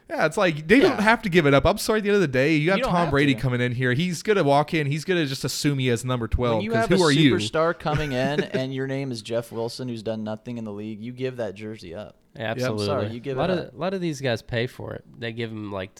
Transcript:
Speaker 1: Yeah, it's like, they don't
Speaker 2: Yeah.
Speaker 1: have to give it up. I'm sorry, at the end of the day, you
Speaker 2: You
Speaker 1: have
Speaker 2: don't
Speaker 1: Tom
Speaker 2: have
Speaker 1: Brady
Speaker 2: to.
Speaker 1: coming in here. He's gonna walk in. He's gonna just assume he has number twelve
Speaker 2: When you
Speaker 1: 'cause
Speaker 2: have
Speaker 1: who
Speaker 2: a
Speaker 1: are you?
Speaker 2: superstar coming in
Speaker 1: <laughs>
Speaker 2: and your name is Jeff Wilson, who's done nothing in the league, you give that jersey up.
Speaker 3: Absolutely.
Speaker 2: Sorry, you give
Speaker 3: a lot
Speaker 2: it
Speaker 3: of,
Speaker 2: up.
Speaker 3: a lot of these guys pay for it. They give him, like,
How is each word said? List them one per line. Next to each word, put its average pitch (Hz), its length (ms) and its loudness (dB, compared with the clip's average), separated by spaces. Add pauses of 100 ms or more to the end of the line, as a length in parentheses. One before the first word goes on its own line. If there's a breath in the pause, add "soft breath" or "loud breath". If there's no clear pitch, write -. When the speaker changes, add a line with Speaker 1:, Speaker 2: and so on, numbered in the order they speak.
Speaker 1:
Yeah, 294 160 -2
it's 156 140 0
like, 160 280 0
they 226 140 8
don't 320 160 6
Speaker 2:
Yeah. 208 60 0
Speaker 1:
have 226 200 4
to 220 60 -4
give 165 160 6
it 139 80 6
up. 139 140 6
I'm 196 100 4
sorry, 214 220 0
at 202 60 -4
the 202 40 -2
end 202 60 4
of 202 80 4
the 156 60 2
day, 135 260 2
you 151 80 4
Speaker 2:
You 165 80 2
Speaker 1:
have 196 100 2
Speaker 2:
don't 247 100 -2
Speaker 1:
Tom 175 120 2
Speaker 2:
have 160 80 0
Speaker 1:
Brady 139 240 4
Speaker 2:
to. 123 60 -8
Speaker 1:
coming 123 200 0
in 123 120 0
here. 123 200 0
He's 170 300 -2
gonna 196 200 2
walk 143 300 2
in. 156 140 0
He's 143 180 -4
gonna 175 220 0
just 135 180 -6
assume 143 340 0
he 131 100 2
has 117 140 2
number 123 260 -2
twelve 120 280 2
Speaker 2:
When 107 80 0
you 226 60 -4
Speaker 1:
'cause 226 180 2
Speaker 2:
have 185 100 4
Speaker 1:
who 185 60 6
Speaker 2:
a 156 40 6
Speaker 1:
are 143 40 6
you? 139 220 6
Speaker 2:
superstar 160 440 0
coming 151 340 -2
in 135 280 -2
Speaker 1:
<laughs> - 140 -4
Speaker 2:
and 131 200 -4
your 131 120 -4
name 135 260 -4
is 113 80 -8
Jeff 113 320 -6
Wilson, 120 360 -6
who's 117 140 -6
done 110 220 -4
nothing 110 320 -8
in 113 80 -10
the 107 80 -10
league, 107 300 -10
you 123 100 -10
give 127 240 -8
that 110 180 -6
jersey 107 400 -12
up. 101 220 -14 (220)
Speaker 3:
Absolutely. 113 460 -2
Speaker 2:
Sorry, 104 240 -2
you 117 120 -10
give 135 180 -6
Speaker 3:
a - 20 0
lot 165 80 0
Speaker 2:
it 185 60 2
Speaker 3:
of, 170 40 -2 (100)
Speaker 2:
up. - 60 -20
Speaker 3:
a - 40 -20
lot 185 160 -6
of 185 80 -6
these 156 180 -4
guys 123 220 -2
pay 120 240 -4
for 110 260 -12
it. - 100 -12 (160)
They 117 140 -8
give 113 180 -6
him, 107 220 -8
like, 95 280 -8